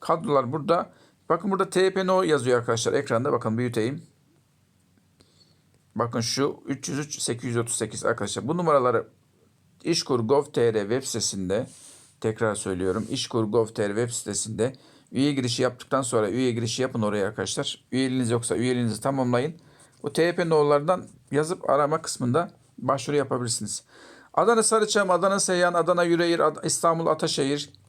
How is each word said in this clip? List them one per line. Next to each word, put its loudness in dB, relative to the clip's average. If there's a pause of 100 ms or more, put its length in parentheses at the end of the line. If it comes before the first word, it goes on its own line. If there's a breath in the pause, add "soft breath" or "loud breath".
kadrolar 0
burada. 0 (380 soft breath)
Bakın 0
burada 0
T 2
Y 2
P 0
no 4
yazıyor 2
arkadaşlar. 0
Ekranda 0
bakın 0
büyüteyim. -2 (1900 soft breath)
Bakın -2
şu -2
üç -8
yüz -6
üç -8
sekiz -6
yüz -2
otuz -2
sekiz -6
arkadaşlar. -4
Bu -2
numaraları 2 (760)
İşkur 0
gov 2
T 2
R 0
web -2
sitesinde -4 (560 loud breath)
Tekrar 0
söylüyorum. -2
İşkur -2
gov 2
T -4
R -
web -2
sitesinde -4 (400 loud breath)
üye 0
girişi -2
yaptıktan -2
sonra 0
üye 0
girişi -4
yapın -2
oraya 0
arkadaşlar. -6
Üyeliğiniz 0
yoksa -2
üyeliğinizi 0
tamamlayın. 0 (480 soft breath)
Bu -6
T 2
Y 2
P 0
no'lardan 2 (240)
yazıp 0
arama 2
kısmında -2 (280)
başvuru 0
yapabilirsiniz. -2 (500 loud breath)
Adana 4
Sarıçam, 2
Adana 2
Seyhan, 2
Adana 2
Yüreğir, 2
Ad-, 2
İstanbul 0
Ataşehir, 0 (180)